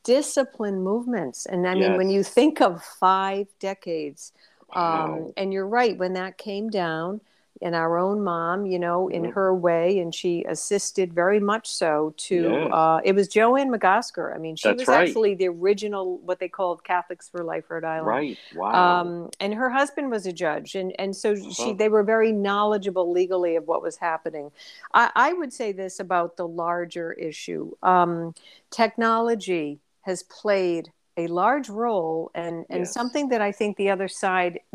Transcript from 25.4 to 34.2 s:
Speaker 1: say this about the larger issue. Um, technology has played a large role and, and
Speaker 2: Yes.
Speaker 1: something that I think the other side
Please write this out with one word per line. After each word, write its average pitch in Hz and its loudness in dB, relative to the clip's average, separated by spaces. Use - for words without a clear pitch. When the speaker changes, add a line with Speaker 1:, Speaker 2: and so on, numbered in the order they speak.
Speaker 1:
say 220 -6
this 185 -10
about 175 -2
the 175 -6
larger 170 -6
issue. - -8
Um, 170 4
technology 226 0
has 180 -6
played 185 0
a 170 -2
large 220 0
role 196 -2
and, 170 -8
and 180 -4
Speaker 2:
Yes. 175 -6
Speaker 1:
something 254 -2
that 233 0
I 202 0
think 208 -2
the 196 2
other 196 0
side 180 -2